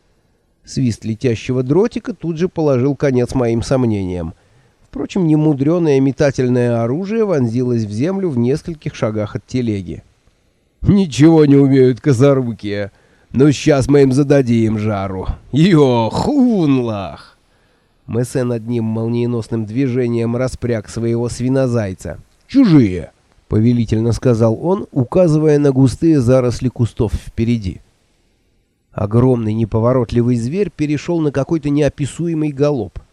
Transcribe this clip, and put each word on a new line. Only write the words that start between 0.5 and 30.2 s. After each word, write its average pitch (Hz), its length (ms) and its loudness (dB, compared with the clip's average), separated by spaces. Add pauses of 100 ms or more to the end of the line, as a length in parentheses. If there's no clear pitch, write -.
Свист - 380 -4
летящего 117 580 -2
дротика 202 500 -2
тут 165 260 -8
же 180 100 -2
положил 139 480 0
конец 123 380 -2
моим 117 280 0
сомнениям. 95 720 -2 (480)
Впрочем, - 460 -4
немудреное 151 720 2
метательное 123 840 0
оружие 190 420 -4
вонзилось 123 600 -2
в 101 80 -8
землю 185 360 -4
в 139 80 -4
нескольких 143 600 -4
шагах 107 400 -4
от 107 100 -10
телеги. 104 560 -6 (800)
«Ничего 160 640 4
не 139 80 6
умеют 135 460 4
косорукие. 117 920 0 (400)
Ну, 139 220 4
щас 135 340 0
мы 143 160 4
им 135 100 4
зададим 120 680 2
жару! 98 500 -4 (240)
Йо, 131 580 4
хунлах!» 139 1300 -2 (680)
Мессен 123 420 -2
одним 117 340 -4
молниеносным 113 840 -4
движением 117 680 -2
распряг 120 540 -4
своего 117 400 -4
свинозайца. 117 880 -2 (300)
«Чужие!» 139 640 4 (360)
повелительно 113 640 0
сказал 113 480 2
он, 190 300 -4
указывая 151 720 2
на 143 100 4
густые 135 500 2
заросли 123 480 0
кустов 117 460 -2
впереди. 113 680 -4 (1160)
Огромный 117 560 0
неповоротливый 117 840 0